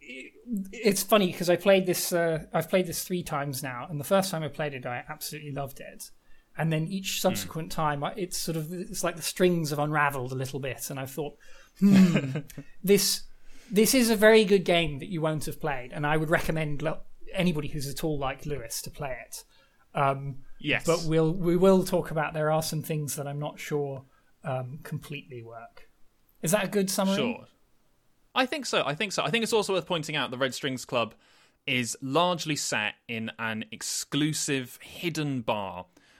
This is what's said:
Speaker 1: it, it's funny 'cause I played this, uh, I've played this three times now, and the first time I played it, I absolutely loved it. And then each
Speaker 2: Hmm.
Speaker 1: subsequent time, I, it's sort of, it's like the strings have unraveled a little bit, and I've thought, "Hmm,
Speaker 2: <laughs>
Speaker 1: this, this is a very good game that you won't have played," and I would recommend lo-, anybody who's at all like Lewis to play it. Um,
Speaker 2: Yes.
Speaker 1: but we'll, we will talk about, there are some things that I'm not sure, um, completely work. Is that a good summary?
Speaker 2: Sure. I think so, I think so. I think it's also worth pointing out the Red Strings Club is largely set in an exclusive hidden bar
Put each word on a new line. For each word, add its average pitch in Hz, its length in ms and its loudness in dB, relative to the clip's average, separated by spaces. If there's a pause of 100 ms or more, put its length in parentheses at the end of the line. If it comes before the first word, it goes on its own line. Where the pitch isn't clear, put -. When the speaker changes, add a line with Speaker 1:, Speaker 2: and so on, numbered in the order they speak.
Speaker 1:
it, 262 320 -16 (380)
it's 214 320 2
funny 202 280 4
'cause 175 180 -2
I 175 60 6
played 190 300 6
this, - 260 -2
uh, 165 420 0
I've 165 160 0
played 185 180 2
this - 160 -6
three 180 200 -4
times 143 400 -4
now, 127 260 -8
and 147 100 -6
the 135 60 -6
first 190 260 2
time 160 120 -4
I 147 40 -4
played 147 260 -6
it, 127 120 -10
I 123 220 -4
absolutely 151 440 -10
loved 139 280 -8
it. - 320 -16 (460)
And 160 140 2
then 156 160 0
each 190 300 -4
Speaker 2:
Hmm. 190 120 2
Speaker 1:
subsequent 180 420 -4
time, 147 320 0
I, 170 120 -4
it's 180 220 -6
sort 165 200 -4
of, 156 140 -6
it's - 320 -6
like 165 120 -2
the 160 80 -12
strings 170 480 2
have 147 80 -2
unraveled 143 520 0
a 131 40 -4
little 131 240 -6
bit, 135 300 -8
and 143 100 -8
I've 135 120 -8
thought, - 240 -8 (440)
"Hmm, 180 580 6 (220)
Speaker 2:
<laughs> - 240 -16
Speaker 1:
this, 196 400 4 (480)
this 214 240 6
is 240 160 6
a 220 40 6
very 220 300 10
good 190 200 6
game 165 340 2
that 170 80 -10
you 170 140 -4
won't 156 240 0
have - 140 -6
played," 127 340 -6
and 147 120 -4
I 151 120 2
would 156 120 0
recommend 156 540 0
lo-, 156 160 -2 (340)
anybody 170 360 2
who's 143 180 -4
at - 160 -4
all 156 160 0
like 139 260 -4
Lewis 131 380 -6
to - 80 -10
play 131 260 -8 (100)
it. - 160 -14 (520)
Um, 139 440 0 (200)
Speaker 2:
Yes. 131 260 0
Speaker 1:
but 165 200 2
we'll, 160 280 4
we 175 240 2
will 185 260 8
talk 165 280 0
about, 156 220 -2
there 151 180 0
are 160 120 2
some 156 200 -2
things 151 320 -4
that 143 120 -6
I'm 143 120 -6
not 147 200 -8
sure, 139 460 -4 (380)
um, 131 400 -6
completely 143 600 -10
work. 113 460 -18 (520)
Is 160 100 0
that 202 140 4
a - 20 -6
good 196 220 0
summary? 196 280 2
Speaker 2:
Sure. - 280 -2 (920)
I 262 100 4
think 277 200 -6
so, 196 200 0
I 147 100 0
think 202 160 -4
so. - 120 -2
I - 60 -2
think 226 140 0
it's - 100 -2
also 208 200 2
worth 175 120 0
pointing 156 300 -4
out 123 160 -2
the 123 60 -8
Red 131 160 0
Strings 131 320 -6
Club 117 300 0 (520)
is 123 340 0
largely 156 540 2
set 107 400 -2 (120)
in 113 320 -6
an 110 320 -4
exclusive 143 1120 -2
hidden 151 600 -4
bar 95 440 -4 (340)